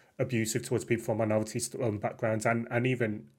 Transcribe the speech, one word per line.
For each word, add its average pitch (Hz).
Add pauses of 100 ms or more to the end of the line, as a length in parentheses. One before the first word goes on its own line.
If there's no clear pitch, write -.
(180)
abusive 117
towards 113
people 113
from 120
minority 107
st-, -
um, 107
backgrounds 110
and, 117
and 120
even 113 (140)